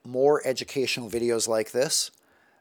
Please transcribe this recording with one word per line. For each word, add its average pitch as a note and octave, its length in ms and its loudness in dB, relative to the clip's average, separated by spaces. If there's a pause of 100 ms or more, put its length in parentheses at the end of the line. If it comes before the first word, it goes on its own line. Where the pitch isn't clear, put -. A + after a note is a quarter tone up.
more C3+ 400 4
educational B2+ 640 -2
videos A#2 380 0
like A2 240 0
this, - 400 0 (500)